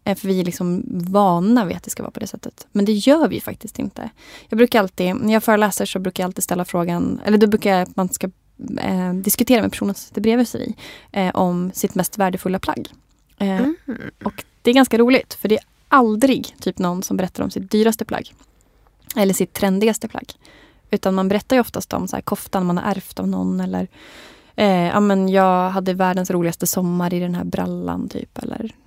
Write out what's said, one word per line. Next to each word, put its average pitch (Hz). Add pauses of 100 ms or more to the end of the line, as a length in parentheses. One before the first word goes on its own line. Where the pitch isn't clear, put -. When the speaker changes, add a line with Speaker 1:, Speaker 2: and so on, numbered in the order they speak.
Speaker 1:
Eh, 196
för 196
vi 190
är 180
liksom 180 (260)
vana 196
vid 175
att 175
det -
ska -
vara -
på -
det 208
sättet. -
Men 202
det 214
gör 254
vi 185
ju -
faktiskt -
inte. - (380)
Jag 226
brukar 233
alltid, 185
när 214
jag 220
föreläser 208
så -
brukar 185
jag 180
alltid -
ställa 180
frågan, 175
eller 214
då 214
brukar 214
jag 185
att 180
man 185
ska, 185 (500)
eh, 185
diskutera 214
med 196
personen 196
som -
sitter -
bredvid 226
sig, - (360)
eh, 185
om 180
sitt -
mest 180
värdefulla 185
plagg. - (500)
Eh, 196 (120)
Speaker 2:
Mm. 294 (480)
Speaker 1:
och - (180)
det 233
är 240
ganska 254
roligt, 240
för -
det 214
är - (240)
aldrig 240
typ -
någon 180
som 196
berättar 185
om 190
sitt 190
dyraste 220
plagg. - (800)
Eller 190
sitt 185
trendigaste 214
plagg. - (580)
Utan 196
man 190
berättar 208
ju 247
oftast -
om 180
så -
här 190
koftan -
man 180
har 202
ärvt -
av 190
någon 185
eller, 185 (680)
eh, 185
ja, 202
men 196
jag 185
hade 185
världens 185
roligaste 175
sommar 175
i 175
den 175
här 180
brallan, 180
typ, -
eller, - (160)